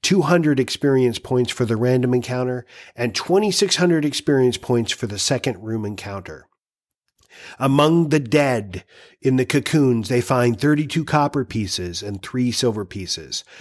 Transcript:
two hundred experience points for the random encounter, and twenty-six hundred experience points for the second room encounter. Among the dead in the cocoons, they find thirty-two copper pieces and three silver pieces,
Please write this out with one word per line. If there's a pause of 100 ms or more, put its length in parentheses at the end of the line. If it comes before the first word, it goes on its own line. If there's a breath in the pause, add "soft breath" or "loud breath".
two
hundred
experience
points
for
the
random
encounter, (300 loud breath)
and
twenty-six
hundred
experience
points
for
the
second
room
encounter. (1080 loud breath)
Among
the
dead (380 soft breath)
in
the
cocoons,
they
find
thirty-two
copper
pieces
and
three
silver
pieces, (160 loud breath)